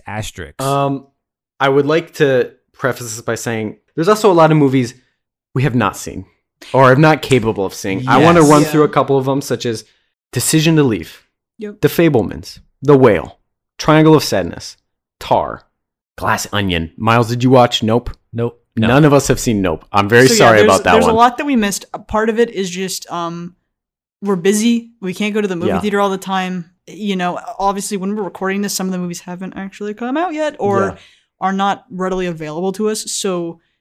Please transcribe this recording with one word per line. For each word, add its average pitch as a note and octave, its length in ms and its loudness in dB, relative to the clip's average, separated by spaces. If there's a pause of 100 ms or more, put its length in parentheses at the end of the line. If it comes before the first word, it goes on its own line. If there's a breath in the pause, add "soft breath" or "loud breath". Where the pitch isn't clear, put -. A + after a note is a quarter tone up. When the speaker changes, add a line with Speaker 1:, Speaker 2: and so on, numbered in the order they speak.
Speaker 1:
asterisk. G#2 540 -12
Speaker 2:
Um, C#3 480 -4 (500)
I C3+ 100 0
would C#3 180 2
like E3 280 -2
to C3 400 0 (180)
preface A#2+ 440 -6
this A#2 40 -14
by A#2 140 -6
saying, A2 440 -6 (160)
"There's E3 140 -2
also G#3+ 220 2
a F3+ 40 2
lot D#3+ 160 6
of D#3 60 4
movies C3 380 2 (600)
we B2+ 100 0
have B2 100 -2
not G#2+ 220 0
seen - 300 -14 (460)
or C3 200 6
are B2+ 40 6
not D#3 260 4
capable A2 420 0
of F#2 100 -6
seeing." G2+ 340 -6
I B2 140 4
wanna E3+ 180 6
Speaker 1:
Yes. D3 100 6
Speaker 2:
run D3+ 120 6
Speaker 3:
Yeah. D3+ 60 0
Speaker 2:
through D#3 160 2
a D3 40 2
couple C#3 300 0
of C3 60 -2
them, C#3 160 -2
such B2 260 -6
as A2+ 180 -6 (480)
Decision D#3 440 2
to D3 80 4
Leave, G2+ 420 -4 (320)
Speaker 3:
Yep. G#3 220 -14
Speaker 2:
The C#3+ 80 2
Fabelmans, C3+ 720 0 (220)
The C#3 140 6
Whale, G2+ 420 2 (400)
Triangle D#3 360 4
of C#3+ 100 4
Sadness, - 520 -6 (420)
Tar, D2+ 460 -4 (520)
Glass G2+ 360 -4
Onion. F2+ 440 -2
Miles, A2+ 320 2
did A#2+ 140 -4
you B2+ 80 2
watch B2 320 4
Nope? A#2 280 -2 (220)
Speaker 1:
Nope. A#2 240 -6 (200)
No. A2 100 0
Speaker 2:
None C3+ 180 4
of C#3+ 80 6
us C#3 160 4
have B2+ 120 0
seen G#2+ 200 -2
Nope. E2+ 320 -2
I'm G2+ 160 0
very A#2+ 200 6
Speaker 3:
So, A3+ 60 4
yeah, A3 40 2
Speaker 2:
sorry A2+ 220 6
Speaker 3:
there's, G#2 100 6
Speaker 2:
about F#2+ 140 4
that F#2 80 4
Speaker 3:
there's - 140 4
Speaker 2:
one. - 80 2
Speaker 3:
a - 40 0
lot A#3+ 200 4
that D4+ 80 -6
we C#4 100 0
missed. G3+ 360 -2
A - 60 -12
part A3 320 -4
of G#3+ 80 -4
it A#3 120 0
is F3 200 -6
just, F#3 400 -10
um, E3+ 460 -10 (680)
we're G3 140 -2
busy. G#3+ 640 0
We F#3+ 120 -8
can't G#3 220 -6
go G#3+ 60 0
to G#3 80 -2
the F#3 80 -6
movie F3 140 -4
Speaker 2:
Yeah. F3+ 100 -2
Speaker 3:
theater G3+ 200 -2
all G3+ 100 0
the F#3+ 60 -4
time. F#3 540 -8 (160)
You G3+ 300 -8
know, F3 240 -4 (180)
obviously, G3+ 380 -4
when F#3+ 180 -6
we're G#3+ 80 -6
recording F#3+ 400 -6
this, G3 100 -6
some F#3 140 -6
of F#3 60 -4
the F3+ 60 -6
movies F3 220 -8
haven't F3+ 360 -14
actually G3 380 -12
come B3 220 -8
out E4+ 180 -4
yet D4+ 260 -6
or G3+ 200 0
Speaker 2:
Yeah. F#3+ 160 -4 (440 soft breath)
Speaker 3:
are F#3+ 120 -4
not G3 380 -4
readily F#3 360 -6
available D#3+ 460 -6
to G#3+ 180 -4
us. G#3+ 200 -8
So, E3+ 500 -6 (200)